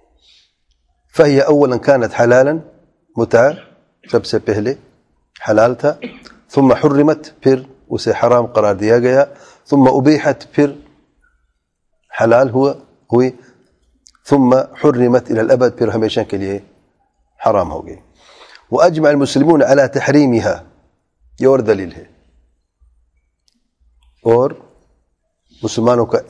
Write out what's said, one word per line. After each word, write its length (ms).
فهي 240
اولا 360
كانت 440
حلالاً، 300
متع 320
سب 140
سے 120
پہلے 360
حلال 240
تھا، 180
ثم 240
حرمت، 460
پھر 220
اسے 220
حرام 360
قرار 280
دیا 240
گیا، 260
ثم 180
ابیحت، 640
پھر 200
حلال 280
ہوا، 220
ہوئی، 180
ثم 240
حرمت 760
الى 100
الابد، 380
پھر 100
ہمیشہ 400
کے 80
لیے 220
حرام 260
ہو 140
گئی۔ 100
واجمع 360
المسلمون 540
على 200
تحریمها، 720
یہ 60
اور 120
دلیل 380
ہے، 80
اور 280
مسلمانوں 440
کا 120